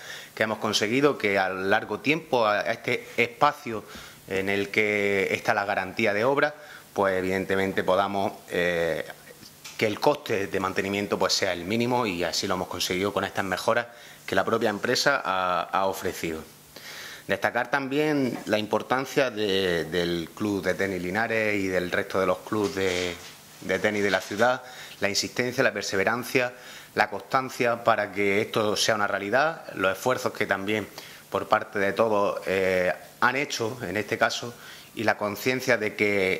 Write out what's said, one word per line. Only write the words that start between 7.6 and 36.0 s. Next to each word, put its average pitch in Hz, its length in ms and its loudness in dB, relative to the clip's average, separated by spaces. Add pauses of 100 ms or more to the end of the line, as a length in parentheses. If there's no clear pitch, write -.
podamos, 98 480 2 (160)
eh, 85 580 0 (720)
que 113 80 2
el 104 140 -4
coste 113 480 0
de 95 120 -2
mantenimiento, 98 560 0
pues, 92 160 2
sea 98 200 2
el 87 120 -6
mínimo 120 400 0
y 87 200 -2
así 82 240 -2
lo 95 60 0
hemos 92 140 -2
conseguido 92 440 -2
con 95 120 0
estas 98 200 -4
mejoras 113 420 0 (400)
que - 80 -4
la 95 100 4
propia 110 260 2
empresa 117 540 2
ha, 92 380 2
ha 95 240 0
ofrecido. 85 560 -4 (840)
Destacar 107 420 0
también 139 640 0 (100)
la 107 120 2
importancia 123 720 0
de, 95 540 2
del 85 500 0
Club 101 300 -2
de 92 100 0
Tenis 92 280 -2
Linares 107 540 0
y 95 120 0
del 90 240 0
resto 98 280 -2
de 92 60 4
los 90 120 2
clubes 101 380 0
de, 90 400 0 (460)
de 92 180 0
tenis 104 240 2
de 101 60 2
la 95 100 4
ciudad, 120 420 2 (380)
la 101 80 2
insistencia, 123 560 0
la 110 80 4
perseverancia, 113 800 0 (420)
la 107 160 2
constancia 120 720 0
para 104 300 2
que 101 280 2
esto 107 360 0
sea - 180 2
una 104 140 2
realidad, 117 560 0 (100)
los 95 160 2
esfuerzos 117 420 0
que 107 140 -2
también 98 400 0 (420)
por 98 200 -2
parte 107 320 2
de 98 120 2
todos, 101 540 2
eh, 92 460 2 (280)
han 123 140 2
hecho 127 480 -4
en 92 140 -4
este 107 200 -2
caso 117 380 0 (400)
y 117 80 -6
la 104 160 2
conciencia 120 580 0
de 104 200 -4
que 101 440 2